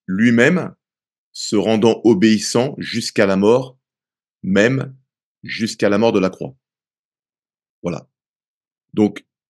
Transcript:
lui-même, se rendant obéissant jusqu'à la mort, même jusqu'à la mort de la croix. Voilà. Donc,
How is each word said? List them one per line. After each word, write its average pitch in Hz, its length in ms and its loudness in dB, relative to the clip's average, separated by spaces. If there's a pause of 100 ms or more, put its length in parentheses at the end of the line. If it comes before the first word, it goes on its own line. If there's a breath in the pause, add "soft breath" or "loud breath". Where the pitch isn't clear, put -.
lui-même, 117 680 0 (560)
se - 240 -8
rendant 110 480 2
obéissant 110 760 2
jusqu'à - 480 -4
la 98 120 0
mort, 120 420 0 (640)
même 104 500 0 (500)
jusqu'à 104 460 -4
la 101 80 0
mort 113 140 2
de 104 80 2
la 92 100 0
croix. - 280 -16 (1200)
Voilà. 87 280 -10 (840)
Donc, - 320 0 (240)